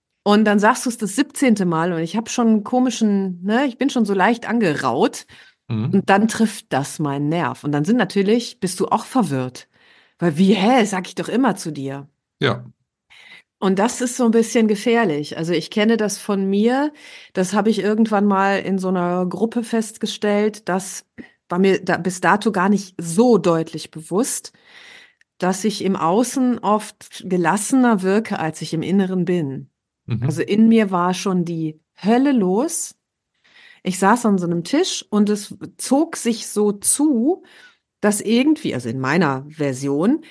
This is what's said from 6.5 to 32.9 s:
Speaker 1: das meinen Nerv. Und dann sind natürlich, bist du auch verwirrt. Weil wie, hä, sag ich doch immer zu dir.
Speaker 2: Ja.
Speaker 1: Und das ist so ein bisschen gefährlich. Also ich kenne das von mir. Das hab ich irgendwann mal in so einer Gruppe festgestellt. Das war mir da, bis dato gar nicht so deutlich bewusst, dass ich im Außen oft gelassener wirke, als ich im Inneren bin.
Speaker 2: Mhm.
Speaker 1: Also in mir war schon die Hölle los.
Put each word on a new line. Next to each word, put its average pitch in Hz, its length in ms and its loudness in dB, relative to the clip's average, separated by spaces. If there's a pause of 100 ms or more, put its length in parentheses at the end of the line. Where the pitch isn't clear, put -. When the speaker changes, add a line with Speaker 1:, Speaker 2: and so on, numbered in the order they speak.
Speaker 1:
das 139 260 -4
meinen 147 300 -2
Nerv. 151 340 -2
Und 147 100 -4
dann 147 120 0
sind 233 120 2
natürlich, 208 640 0
bist 180 200 -4
du - 80 -2
auch - 180 -2
verwirrt. 139 600 -4 (500)
Weil 165 200 0
wie, 190 160 6
hä, 214 320 4
sag 185 220 -4
ich - 80 -18
doch 170 140 -8
immer 226 260 0
zu 165 160 -8
dir. 139 360 -10 (320)
Speaker 2:
Ja. 127 260 -2 (960)
Speaker 1:
Und 190 180 2
das 233 240 0
ist 247 160 -4
so 247 80 2
ein 226 60 4
bisschen 226 360 2
gefährlich. 208 720 0
Also 165 160 -2
ich - 160 -2
kenne 220 280 2
das 208 200 -2
von 196 320 -2
mir. 247 420 0 (420)
Das 185 200 -2
hab 208 140 0
ich 220 120 2
irgendwann 208 460 2
mal 196 340 2
in 190 200 -2
so 185 80 -4
einer 180 380 0
Gruppe 220 380 -2
festgestellt. 214 1040 -2
Das 190 360 -4 (440)
war 180 100 -2
mir 190 240 4
da, 185 140 0
bis 180 240 -6
dato 202 300 2
gar 185 180 0
nicht 202 280 -2
so 190 400 4
deutlich 160 540 -2
bewusst, - 640 -6 (840)
dass 190 260 -2
ich 214 180 -2
im 190 120 0
Außen 247 640 0
oft - 680 -4
gelassener 196 760 2
wirke, 202 380 0
als 160 220 -6
ich 160 120 -10
im 160 80 -2
Inneren 185 440 0
bin. 143 440 -4 (360)
Speaker 2:
Mhm. 123 200 -4
Speaker 1:
Also 160 160 -2
in 220 260 4
mir 226 240 4
war 180 220 0
schon 180 320 -2
die 160 340 -6 (220)
Hölle 254 300 2
los. 220 640 0 (880)